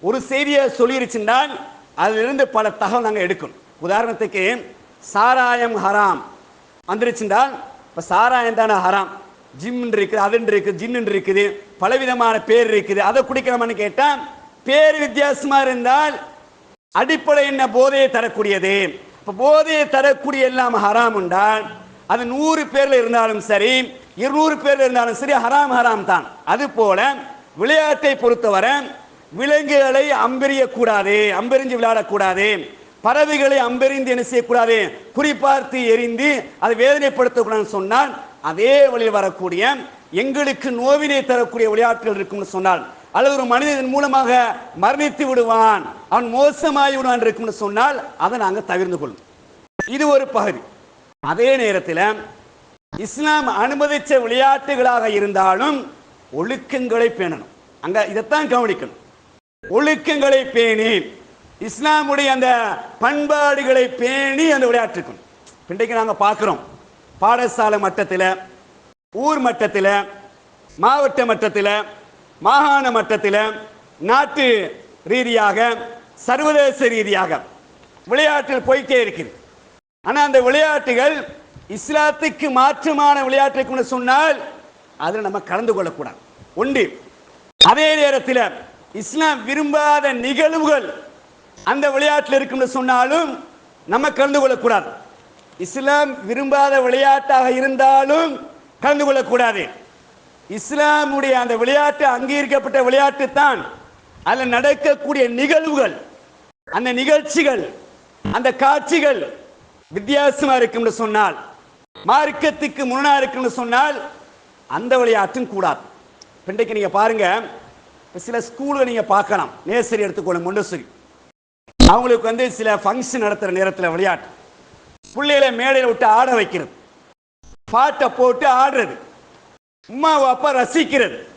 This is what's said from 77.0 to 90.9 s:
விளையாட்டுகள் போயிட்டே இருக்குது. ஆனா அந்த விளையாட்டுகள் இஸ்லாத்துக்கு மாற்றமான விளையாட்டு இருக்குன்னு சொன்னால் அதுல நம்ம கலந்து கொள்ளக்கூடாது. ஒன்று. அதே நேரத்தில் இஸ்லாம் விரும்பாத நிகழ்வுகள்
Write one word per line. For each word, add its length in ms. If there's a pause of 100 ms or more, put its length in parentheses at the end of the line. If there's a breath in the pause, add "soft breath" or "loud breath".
விளையாட்டுகள் 580
போயிட்டே 360
இருக்குது. 260 (800)
ஆனா 200
அந்த 180
விளையாட்டுகள் 680 (600)
இஸ்லாத்துக்கு 720 (120)
மாற்றமான 580 (100)
விளையாட்டு 320
இருக்குன்னு 360
சொன்னால் 440 (640)
அதுல 220
நம்ம 140 (100)
கலந்து 260
கொள்ளக்கூடாது. 420 (440)
ஒன்று. 220 (760)
அதே 280 (120)
நேரத்தில் 440 (560)
இஸ்லாம் 480
விரும்பாத 580 (180)
நிகழ்வுகள் 640 (840)